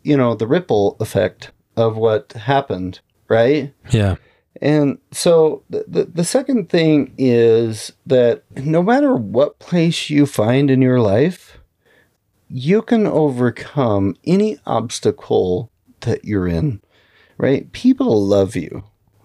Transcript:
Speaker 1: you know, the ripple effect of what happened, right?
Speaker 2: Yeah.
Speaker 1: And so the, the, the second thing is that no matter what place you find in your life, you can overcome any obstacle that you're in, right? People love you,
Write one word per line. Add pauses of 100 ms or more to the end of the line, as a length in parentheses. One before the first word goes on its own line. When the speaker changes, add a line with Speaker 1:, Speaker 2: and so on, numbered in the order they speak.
Speaker 1:
you
know,
the
ripple
effect (260)
of
what
happened, (300)
right? (160)
Speaker 2:
Yeah. (460)
Speaker 1:
And (140)
so
the,
the,
the
second
thing
is (120)
that (140)
no
matter
what
place
you
find
in
your
life, (880)
you
can
overcome (100)
any
obstacle (300)
that
you're
in, (560)
right?
People
love
you, (420)